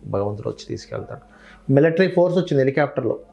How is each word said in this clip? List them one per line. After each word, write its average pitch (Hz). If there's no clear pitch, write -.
భగవంతుడు 104
వచ్చి -
తీసుకెళ్తాడు." -
మిలిటరీ 165
ఫోర్స్ 170
వచ్చింది 165
హెలికాప్టర్లో, 135